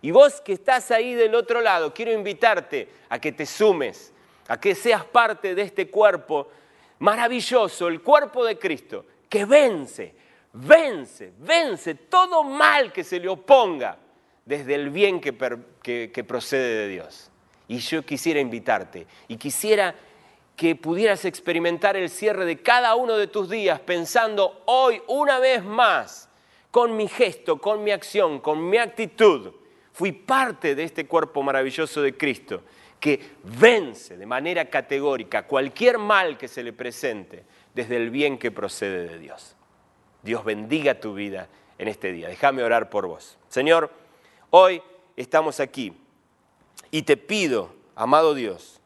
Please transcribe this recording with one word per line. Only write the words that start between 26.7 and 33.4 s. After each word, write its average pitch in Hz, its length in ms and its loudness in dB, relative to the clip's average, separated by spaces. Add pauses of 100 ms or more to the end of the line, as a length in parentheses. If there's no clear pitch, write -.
con 233 280 2
mi 214 100 -2
gesto, 180 540 0
con 214 200 -2
mi 208 100 0
acción, 180 480 -2
con 156 280 -4
mi 196 80 2
actitud, 196 800 2 (400)
fui 180 180 -4
parte 240 640 -2
de 147 100 -6
este 160 220 -10
cuerpo 143 360 0
maravilloso 135 600 -2
de 139 120 0
Cristo". 120 460 -6 (400)
Que - 420 -4